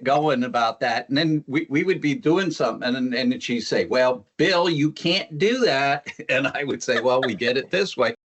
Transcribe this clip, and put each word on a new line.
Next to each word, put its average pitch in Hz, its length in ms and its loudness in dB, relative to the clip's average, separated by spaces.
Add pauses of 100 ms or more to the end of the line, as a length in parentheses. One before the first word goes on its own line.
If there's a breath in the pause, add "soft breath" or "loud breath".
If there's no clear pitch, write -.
get 123 40 -18
going 139 400 2
about 120 360 -2
that. 120 280 -2
And 135 80 -2
then 156 300 0
we, 139 220 -4
we 147 160 0
would 180 160 0
be 143 140 0
doing 165 360 2
something, 123 440 -2
and, 127 200 -2
and 123 280 0
she'd 120 180 -4
say, 110 260 -2
Well, 127 400 0 (100)
Bill, 262 320 2
you 151 240 0
can't 170 460 -4
do 226 220 2
that. 143 460 2 (120)
<laughs> - 100 -14
And 135 200 0
I 131 160 -4
would 123 180 -4
say, 120 180 0
Well, 127 240 4
we 120 100 -2
did 117 220 -2
it 131 140 -4
this 190 260 -2
way. 117 180 0 (140)